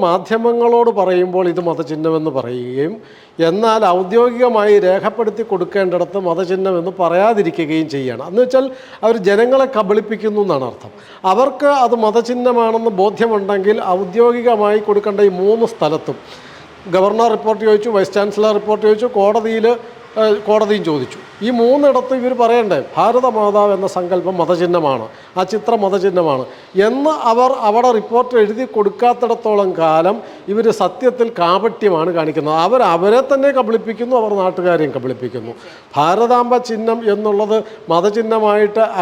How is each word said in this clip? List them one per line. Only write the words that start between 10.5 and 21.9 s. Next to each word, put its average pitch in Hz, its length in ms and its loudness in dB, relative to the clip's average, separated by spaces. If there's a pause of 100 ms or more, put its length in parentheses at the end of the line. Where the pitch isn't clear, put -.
അർത്ഥം. - 220 -20 (400)
അവർക്ക് 269 380 2 (140)
അത് 233 100 2 (100)
മതചിഹ്നമാണെന്ന് 226 960 0
ബോധ്യമുണ്ടെങ്കിൽ 208 800 0 (180)
ഔദ്യോഗികമായി 220 880 2
കൊടുക്കേണ്ട 202 320 0 (120)
ഈ - 100 -6
മൂന്ന് 220 320 2
സ്ഥലത്തും 151 460 -4 (720)
ഗവർണർ 208 420 2
റിപ്പോർട്ട് 208 320 -2
ചോദിച്ചു, 214 300 2
വൈസ് 190 180 0
ചാൻസലർ 208 440 0
റിപ്പോർട്ട് 208 280 -2
ചോദിച്ചു, 214 220 2 (100)
കോടതിയിൽ, 220 480 0 (540)
ഏഹ്, 220 140 4 (120)
കോടതിയും 208 400 2
ചോദിച്ചു. 147 320 -4 (260)
ഈ 233 40 0 (100)
മൂന്നിടത്ത് 254 600 2